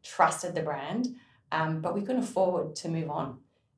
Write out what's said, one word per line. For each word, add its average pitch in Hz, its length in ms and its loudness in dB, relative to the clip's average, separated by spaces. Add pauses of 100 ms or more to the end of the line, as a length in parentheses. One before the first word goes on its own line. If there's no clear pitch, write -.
trusted - 500 2
the 165 80 0
brand, 151 540 -2 (360)
um, 160 300 2
but 180 140 -2
we 202 60 0
couldn't 254 220 0
afford 175 540 2
to - 100 -8
move 165 220 -2
on. 139 300 -4 (380)